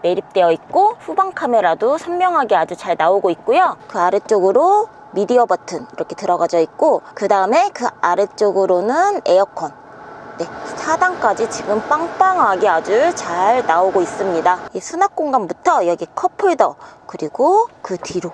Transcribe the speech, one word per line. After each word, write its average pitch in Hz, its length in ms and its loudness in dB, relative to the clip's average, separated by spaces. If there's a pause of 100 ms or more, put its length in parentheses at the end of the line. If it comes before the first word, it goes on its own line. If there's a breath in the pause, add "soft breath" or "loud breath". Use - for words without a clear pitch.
매립되어 180 500 0
있고 403 480 0
후방 381 320 -2
카메라도 226 640 0
선명하게 349 580 0
아주 165 220 0
잘 175 200 -4
나오고 180 340 2
있고요. 262 460 0 (120)
그 208 100 -8
아래쪽으로 202 920 2 (240)
미디어 226 340 2
버튼 - 480 -6
이렇게 - 200 -8
들어가져 175 460 0
있고 226 420 2 (120 loud breath)
그 202 120 -6
다음에 208 460 2
그 - 160 -6 (140)
아래쪽으로는 196 1200 0
에어컨, - 480 0 (680)
네, 170 60 -6 (320)
사당까지 330 760 0
지금 214 380 -4
빵빵하게 302 800 2
아주 185 480 2
잘 190 500 0
나오고 175 360 0
있습니다. 180 720 -2
이 185 60 -6
수납 381 360 -4
공간부터 262 720 -2
여기 170 280 -2
컵홀더 339 640 0 (300 loud breath)
그리고 339 600 0 (140)
그 185 160 -8
뒤로 175 380 -8